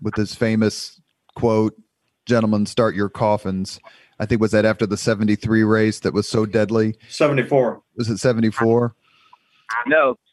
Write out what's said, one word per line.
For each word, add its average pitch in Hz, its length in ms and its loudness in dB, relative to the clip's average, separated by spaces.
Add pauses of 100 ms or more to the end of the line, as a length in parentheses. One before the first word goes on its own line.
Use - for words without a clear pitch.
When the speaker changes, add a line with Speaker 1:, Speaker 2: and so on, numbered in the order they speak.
Speaker 1:
with 107 140 -6
his 104 180 -4
famous 110 680 -2 (340)
quote, 110 400 0 (500)
"Gentlemen, 107 400 2
start 107 300 0
your 101 140 -2
coffins." 98 720 -4 (360)
I 110 80 -4
think, 113 140 0
was 107 120 2
that 107 120 4
after 110 220 0
the 101 100 -4
seventy-three 110 680 0
race 110 360 2
that - 140 -4
was 104 160 -2
so 110 160 0
deadly? 107 500 0 (140)
Speaker 2:
Seventy-four. 135 720 0 (160)
Speaker 1:
Was 113 120 -4
it 110 80 -2
seventy-four? 113 800 0 (920)
Speaker 3:
No, 151 280 2 (180)